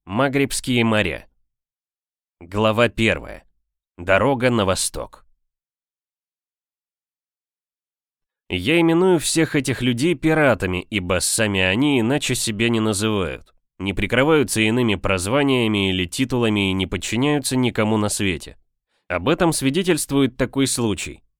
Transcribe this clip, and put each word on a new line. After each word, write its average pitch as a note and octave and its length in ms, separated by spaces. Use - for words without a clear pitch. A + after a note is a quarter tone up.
Магрибские B2+ 800
моря. G#2 460
Глава G#2+ 480
первая. G2 560
Дорога A2+ 520
на A2+ 160
восток. - 600
Я G#2+ 320
именую E3+ 380
всех - 360
этих C3+ 260
людей B2+ 320
пиратами, C3 760
ибо F#2 320
сами G2+ 400
они A#2+ 400
иначе B2+ 340
себя A2+ 320
не A#2 140
называют, G2+ 760
не F#2+ 140
прикрываются A#2+ 680
иными A2 360
прозваниями G#2 960
или F#2 120
титулами G#2+ 680
и F#2+ 40
не F#2+ 120
подчиняются C3 720
никому A2 400
на G#2 140
свете. - 480
Об F2+ 220
этом E3 240
свидетельствует C#3 840
такой C3+ 320
случай. - 540